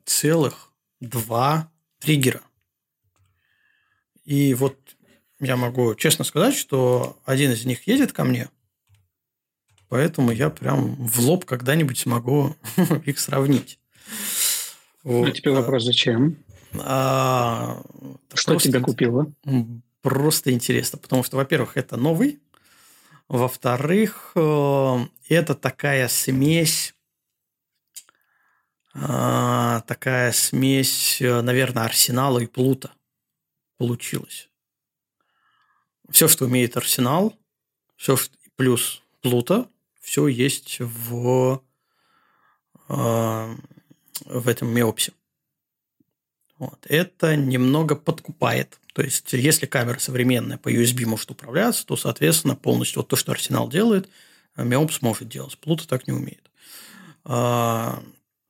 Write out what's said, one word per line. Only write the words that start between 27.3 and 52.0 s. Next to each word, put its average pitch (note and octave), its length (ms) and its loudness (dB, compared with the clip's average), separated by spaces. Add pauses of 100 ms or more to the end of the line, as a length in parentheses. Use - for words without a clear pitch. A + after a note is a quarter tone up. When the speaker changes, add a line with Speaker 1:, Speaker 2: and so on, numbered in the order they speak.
Speaker 1:
а, B2 880 0
такая B2 500 -2
смесь, C3+ 880 0
э, B2 220 2
наверное, B2 420 0
Арсенала B2 560 2
и A#2 60 -2
Плута C3 460 0 (840)
получилась. - 720 -6 (1600)
Все, - 180 6
что - 160 2
умеет B2 320 2
Арсенал, C#3+ 580 0 (640)
все, C3+ 200 0
что, - 180 -6 (220)
плюс B2+ 460 0 (200)
Плута, B2+ 440 0 (340)
все D3 280 0
есть B2+ 520 -2
в, B2 800 0 (1300)
э, A2+ 640 -2 (720)
в B2 220 -4
этом A#2 200 -2
Меопсе. A#2 440 0 (1500)
Вот. - 200 -12 (100)
Это D#3+ 480 0
немного C#3 600 2
подкупает. - 800 -4 (160)
То C#3 80 0
есть, - 300 -6
если C#3 340 2
камера B2 320 -2
современная B2 600 0
по - 120 -6
U A#2 120 2
S A#2 100 2
B B2 120 -4
может A2+ 260 -4
управляться, F#3+ 560 -2
то, - 100 -2
соответственно, D#3 600 0